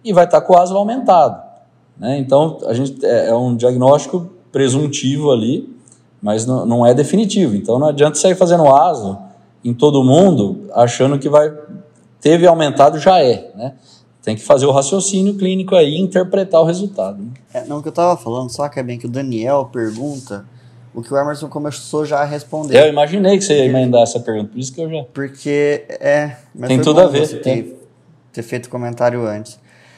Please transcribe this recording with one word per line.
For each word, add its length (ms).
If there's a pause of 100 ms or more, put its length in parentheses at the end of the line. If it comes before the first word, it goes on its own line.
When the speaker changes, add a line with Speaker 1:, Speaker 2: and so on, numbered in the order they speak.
Speaker 1:
e 120
vai 140
tá 120
com 140
o 40
aso 200
aumentado, 640 (560)
né? 200
Então, 480
a 80
gente, 320
é, 240
é 60
um 180
diagnóstico 760 (200)
presuntivo 800
ali, 440 (460)
mas 240
não, 200
não 200
é 80
definitivo. 640
Então, 220
não 100
adianta 300
sair 180
fazendo 380
aso 440 (460)
em 100
todo 300
mundo, 720
achando 460
que 80
vai, 260 (680)
teve 260
aumentado, 500
já 220
é, 360
né? 180 (480)
Tem 160
que 40
fazer 240
o 60
raciocínio 600
clínico 420
aí 200
e 40
interpretar 600
o 20
resultado, 580
né? 100 (220)
Speaker 2:
É, 120
não, 140
o 20
que 80
eu 20
tava 240
falando, 340
só 200
que 100
é 40
bem 140
que 80
o 40
Daniel 600
pergunta 760 (500)
o 60
que 100
o 60
Emerson 320
começou 560
já 140
a 40
responder. 540
Speaker 1:
É, 80
eu 40
imaginei 480
que 60
você 120
ia 80
Speaker 2:
Porque 140
Speaker 1:
emendar 260
essa 160
pergunta, 320
por 80
isso 120
que 80
eu 100
já 220
Speaker 2:
Porque, 800
é, 460 (180)
mas 140
Speaker 1:
Tem 100
Speaker 2:
foi 80
Speaker 1:
tudo 160
Speaker 2:
bom 60
Speaker 1:
a 20
ver, 180
Speaker 2:
você 80
Speaker 1:
é. 40
Speaker 2:
ter, 500 (420)
ter 120
feito 240
o 20
comentário 560
antes. 340 (380)